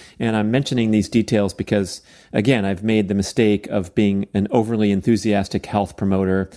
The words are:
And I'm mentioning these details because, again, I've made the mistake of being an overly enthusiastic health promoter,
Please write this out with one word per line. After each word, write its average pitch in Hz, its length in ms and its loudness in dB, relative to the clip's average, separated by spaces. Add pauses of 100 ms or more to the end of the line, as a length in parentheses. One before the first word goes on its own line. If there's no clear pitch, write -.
(200)
And 113 160 -2
I'm 107 140 0
mentioning 123 420 0
these 107 180 2
details 104 440 0
because, - 480 -4 (320)
again, 113 320 2
I've 98 180 -4
made 107 260 2
the 104 40 -2
mistake 104 540 0
of 95 260 -4
being 98 400 2
an 101 160 0
overly 110 420 0
enthusiastic 101 760 0
health 101 320 -4
promoter, 95 600 0